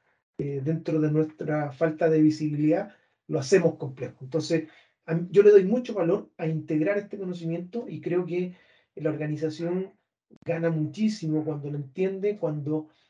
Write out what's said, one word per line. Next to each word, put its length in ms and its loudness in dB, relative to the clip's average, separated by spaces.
eh, 260 -4
dentro 380 0
de 100 2
nuestra 600 -2
falta 360 2
de 120 6
visibilidad, 760 2
lo 120 -2
hacemos 360 4
complejo. 460 -10
Entonces, 480 -2
a 100 -2
mí, 160 -2
yo 120 8
le 80 10
doy 140 8
mucho 280 -2
valor 440 0
a 100 -4
integrar 500 0
este 200 -8
conocimiento 720 -6
y 100 -10
creo 260 -2
que 300 -4
la 140 -4
organización 840 -4
gana 240 0
muchísimo 720 -2
cuando 260 -6
lo 80 -6
entiende, 600 -4
cuando, 500 -4